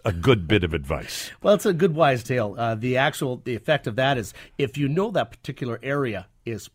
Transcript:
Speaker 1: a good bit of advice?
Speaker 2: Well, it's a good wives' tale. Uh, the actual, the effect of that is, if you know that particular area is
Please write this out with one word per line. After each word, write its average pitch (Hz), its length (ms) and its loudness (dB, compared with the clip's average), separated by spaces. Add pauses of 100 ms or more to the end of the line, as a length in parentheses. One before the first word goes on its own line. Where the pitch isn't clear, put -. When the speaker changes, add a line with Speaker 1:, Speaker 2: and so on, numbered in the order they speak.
Speaker 1:
a 107 80 0
good 87 340 4
bit 95 160 4
of 82 100 0
advice? 73 580 -6 (120)
Speaker 2:
Well, 202 100 6
it's 208 120 2
a 202 80 4
good 165 220 2
wives' 139 280 4
tale. 110 340 -2
Uh, 117 180 0
the 123 200 -2
actual, 135 480 0
the 123 120 -4
effect 147 320 -2
of 110 100 -6
that 131 200 2
is, 101 160 -6 (240)
if 139 200 -2
you 143 100 0
know 190 240 -2
that 139 200 -2
particular 120 520 -8
area 131 440 -4 (160)
is 110 320 -8